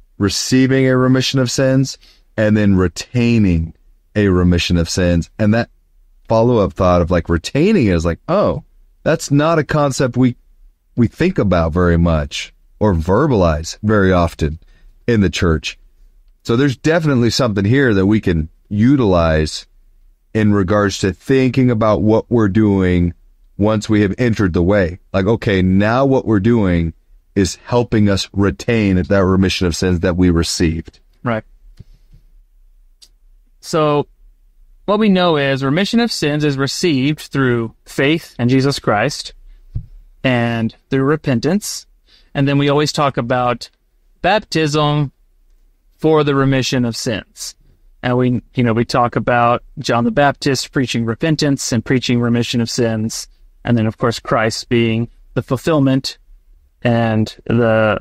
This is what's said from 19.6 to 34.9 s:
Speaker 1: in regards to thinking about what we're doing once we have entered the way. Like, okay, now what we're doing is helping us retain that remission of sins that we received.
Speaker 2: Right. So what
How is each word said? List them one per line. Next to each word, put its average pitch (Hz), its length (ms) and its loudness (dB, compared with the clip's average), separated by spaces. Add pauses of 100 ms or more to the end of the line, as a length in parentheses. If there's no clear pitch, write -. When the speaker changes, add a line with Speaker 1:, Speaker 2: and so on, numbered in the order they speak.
Speaker 1:
in 107 180 2
regards 101 460 0
to 95 140 0
thinking 131 580 0
about 107 320 0
what 107 280 0
we're 113 180 2
doing 92 680 2 (440)
once 107 300 0
we 107 140 2
have 95 160 0
entered 107 340 0
the 90 100 0
way. 90 360 0 (140)
Like, 98 140 0
okay, 104 360 0
now 104 420 2
what 135 220 0
we're 104 140 2
doing 92 540 0 (400)
is 98 300 0
helping 117 440 0
us 98 240 -2
retain 98 640 0
that 92 280 0
remission 95 420 0
of 82 100 -2
sins 90 240 -2
that 90 160 -2
we 92 140 4
received. 82 680 -2 (240)
Speaker 2:
Right. 113 220 -4 (2250)
So 147 480 -2 (800)
what 208 120 0